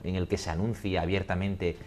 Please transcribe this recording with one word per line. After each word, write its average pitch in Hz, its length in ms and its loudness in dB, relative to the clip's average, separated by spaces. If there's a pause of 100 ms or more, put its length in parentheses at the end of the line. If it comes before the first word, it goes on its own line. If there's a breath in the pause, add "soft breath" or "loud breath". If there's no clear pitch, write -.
en 92 120 0
el 90 120 2
que 98 100 2
se - 120 -4
anuncia 95 520 0
abiertamente 95 840 0